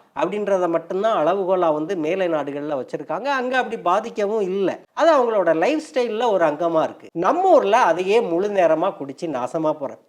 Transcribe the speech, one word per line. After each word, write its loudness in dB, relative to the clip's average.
அப்படின்றத -2
மட்டும்தான் -2
அளவுகோலா 0
வந்து -4
மேலை -2
நாடுகள்ல -4
வச்சிருக்காங்க. -8
அங்க -4
அப்படி -2
பாதிக்கவும் -2
இல்ல. -2
அது 4
அவங்களோட 2
லைஃப் 0
ஸ்டைல்ல -4
ஒரு 2
அங்கமா 0
இருக்கு. -6
நம்ம 2
ஊர்ல 6
அதையே 2
முழு -2
நேரமா 2
குடிச்சு -10
நாசமா -2
போற, -8